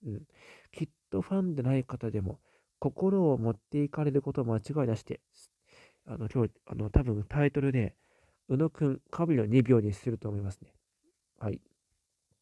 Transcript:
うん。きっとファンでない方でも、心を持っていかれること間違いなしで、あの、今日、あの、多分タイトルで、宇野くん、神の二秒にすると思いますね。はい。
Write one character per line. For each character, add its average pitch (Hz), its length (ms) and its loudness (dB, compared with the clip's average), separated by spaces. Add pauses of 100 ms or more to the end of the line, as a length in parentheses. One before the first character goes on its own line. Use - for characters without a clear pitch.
う 131 60 -8
ん。 104 120 -8 (500)
き - 120 -8
っ - 40 -4 (220)
と 190 120 0
フ - 120 -6
ァ 196 80 2
ン 180 120 -2
で 135 80 -2
な 131 140 2
い 131 80 0
方 - 260 -8
で 104 100 -2
も、 95 200 -4 (380)
心 185 540 2
を 123 60 2
持 113 120 0
っ 110 60 -2
て - 260 -4
い 143 60 0
か 151 160 -4
れ 147 60 0
る 139 120 2
こ 139 100 -4
と 131 120 -2
間 113 140 0
違 - 20 -6 (240)
い 120 40 2
な 110 80 0
し - 80 -8
で、 - 160 -10 (840)
あ 117 100 -12
の、 110 160 -6
今 123 120 2
日、 107 80 -2 (140)
あ - 80 -14
の、 107 160 -4
多 143 120 6
分 104 220 -2
タ 147 200 0
イ 143 60 4
ト 143 100 -2
ル 139 120 2
で、 120 240 0 (520)
宇 131 80 0
野 156 140 2
く - 160 -2
ん、 135 140 -2 (100)
神 165 260 0
の 113 100 2
二 123 160 6
秒 117 180 4
に 104 120 0
す - 180 -8
る 113 80 -4
と 101 100 -8
思 104 100 -6
い - 20 -6
ま 98 100 -6
す - 100 -12
ね。 - 140 -20 (640)
は 110 120 -4
い。 95 100 -6 (800)